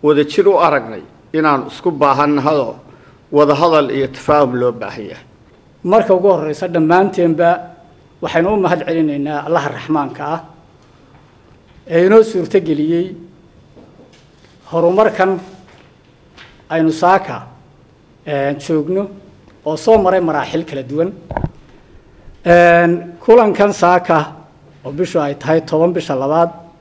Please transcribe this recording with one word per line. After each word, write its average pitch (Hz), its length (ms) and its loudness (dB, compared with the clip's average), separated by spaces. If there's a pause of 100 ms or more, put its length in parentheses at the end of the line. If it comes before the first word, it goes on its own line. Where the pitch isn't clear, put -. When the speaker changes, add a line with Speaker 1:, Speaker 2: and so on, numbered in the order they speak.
Speaker 1:
wada 147 220 2
jir - 240 0
u 196 100 4
aragnay 127 440 -2 (320)
inaan 151 340 0
isku - 240 -6
baahannahado 143 880 0 (520)
wada 147 240 4
hadal 156 360 2
iyo 131 160 -4
tafaahum 135 480 0
loo 123 160 0
baahan 110 400 -12
yahay. - 120 -20 (600)
Speaker 2:
Marka 196 320 2
ugu 185 140 0
horreysa, 156 380 -2
dhammaanteenba 170 800 2 (720)
waxaynu 170 320 0
u 214 40 0
mahad 175 300 0
celinaynaa 147 580 -2
Allaha 147 240 -2
Raxmaanka 143 560 -6
ah 160 160 -6 (1500)
ee 170 180 2
inoo 220 180 6
suurtageliyey 170 920 -2 (1600)
horumarkan 185 680 0 (1300)
aynu 160 220 0
saaka, 175 560 0 (800)
eh, 143 340 -4
joogno 175 500 -4 (560)
oo 156 120 -4
soo 226 240 4
maray 185 200 2
maraaxil 160 440 -4
kala 135 180 -10
duwan. 151 280 -4 (1300)
Een, 175 760 4
kulankan 208 540 4
saaka 180 440 2 (680)
oo 135 60 -10
bishu 165 280 -4
ay 143 160 -4
tahay 160 300 0
toban 165 280 0
bisha 160 220 -4
labaad 151 340 0 (320)